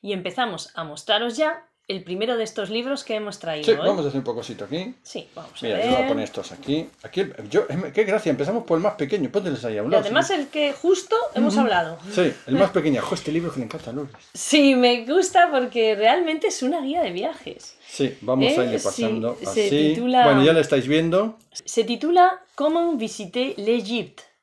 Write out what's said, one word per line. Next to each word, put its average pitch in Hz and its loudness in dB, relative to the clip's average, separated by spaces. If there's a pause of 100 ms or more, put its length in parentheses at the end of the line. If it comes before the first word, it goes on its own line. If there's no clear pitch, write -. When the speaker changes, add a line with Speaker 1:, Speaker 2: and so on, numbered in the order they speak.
Speaker 1:
Y 202 -6
empezamos 185 -6
a 165 -8
mostraros 214 -2
ya 311 -2 (240)
el 190 -8
primero 214 -4
de 226 0
estos 214 -6
libros 240 -4
que 220 -6
hemos 208 -8
traído, 156 -6
Speaker 2:
Sí, 147 4
Speaker 1:
¿eh? - 8
Speaker 2:
vamos 170 0
a 143 0
hacer 135 -4
un 123 -8
poco 117 -4
sitio 101 -10
aquí. 185 -8
Speaker 1:
Sí, - -14
vamos 165 -16
a - -12
Speaker 2:
Mira, 208 -2
Speaker 1:
ver. 226 2
Speaker 2:
yo 254 4
voy 254 2
a 262 -2
poner - -2
estos - -10
aquí. 151 -4 (140)
Aquí - -6
el, 151 -4 (160)
yo, 208 2
es, 180 -6
qué 220 2
gracia, 202 0
empezamos 156 0
por 170 0
el 156 0
más 156 0
pequeño, 143 -2
póntelos 151 -4
ahí 110 -4
a - -2
un 110 -2
Speaker 1:
Y - 2
Speaker 2:
lado, 196 4
Speaker 1:
además 269 0
Speaker 2:
¿sí? 403 -2
Speaker 1:
el 285 -4
que 294 0
justo 359 0 (180)
hemos 226 2
Speaker 2:
Ujú. 226 4
Speaker 1:
hablado. 170 0 (160)
Speaker 2:
Sí, 170 2 (140)
el 131 -2
más 185 4
pequeño. 147 0
Jo, - -4
este - -8
libro 165 -2
que - -8
le 120 -4
encanta 120 -12
a 117 -10
Lourdes. 143 -10 (200)
Speaker 1:
Sí, 277 6
me 247 4
gusta 349 4
porque 240 2
realmente 311 2
es - -6
una 285 -2
guía 285 -2
de 190 -2
viajes. - -10 (120)
Speaker 2:
Sí, - -2
vamos 127 2
Speaker 1:
¿Eh? - 2
Speaker 2:
a 127 2
irle 113 -2
Speaker 1:
Sí, - -6
Speaker 2:
pasando 113 -2
Speaker 1:
se 180 -6
Speaker 2:
así. 202 0 (260)
Speaker 1:
titula 247 4
Speaker 2:
Bueno, 135 6
ya 160 8
la 165 6
estáis 143 2
viendo. 165 2 (260)
Speaker 1:
Se - -2
titula 349 4 (100)
Comment 320 0
visiter 220 -4
l'Égypte. 214 -2 (220)